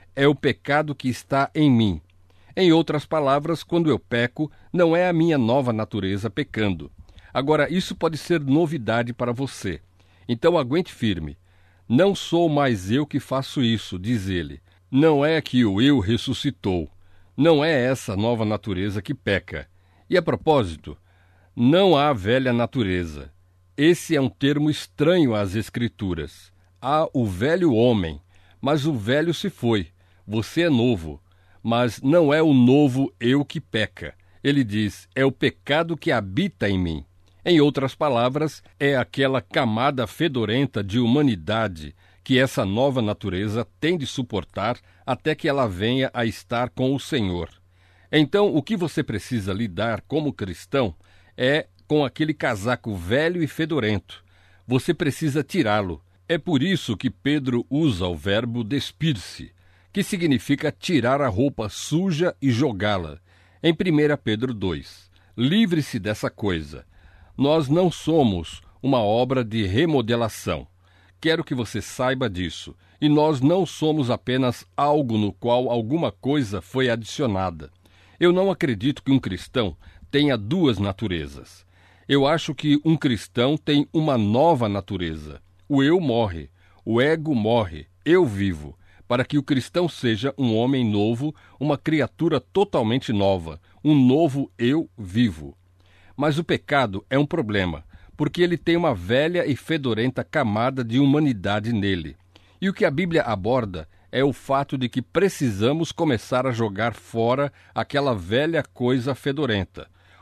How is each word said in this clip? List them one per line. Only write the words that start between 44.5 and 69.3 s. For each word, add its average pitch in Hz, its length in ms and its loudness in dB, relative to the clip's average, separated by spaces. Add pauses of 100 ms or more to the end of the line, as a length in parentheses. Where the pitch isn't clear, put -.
até - 300 -2
que - 120 -4
ela 139 200 2
venha 113 460 -2
a 120 120 -4
estar 120 440 -4
com 131 240 -2
o 139 60 -4
Senhor. 92 500 -4 (640)
Então, 156 420 4
o 147 80 2
que - 140 -4
você 170 260 -2
precisa 101 520 -6
lidar 107 480 -4
como 147 320 -4
cristão 101 640 -4 (420)
é 139 300 0 (200)
com 151 160 2
aquele 151 300 -2
casaco 117 600 -4
velho 139 480 -2
e 151 60 0
fedorento. 127 760 -4 (440)
Você 123 260 0
precisa 151 500 -2
tirá-lo. 104 580 0 (280)
É 170 80 0
por 147 260 0
isso 160 320 -2
que 127 140 -4
Pedro 131 600 -2
usa 127 380 0
o 90 80 -2
verbo 113 480 -2
despir-se, 131 880 -4 (400)
que 202 100 -2
significa 151 680 0
tirar 139 500 0
a 139 60 0
roupa 110 400 -2
suja 170 720 -2
e 139 80 0
jogá-la. 104 720 -2 (420)
Em 165 120 4
primeira 151 440 2
Pedro 120 360 -4
dois, 92 580 -8 (240)
"Livre-se 156 640 0
dessa 107 300 -4
coisa." 78 560 -6 (520)
Nós 143 300 2
não 165 240 4
somos 120 720 0 (200)
uma 135 180 2
obra 120 440 2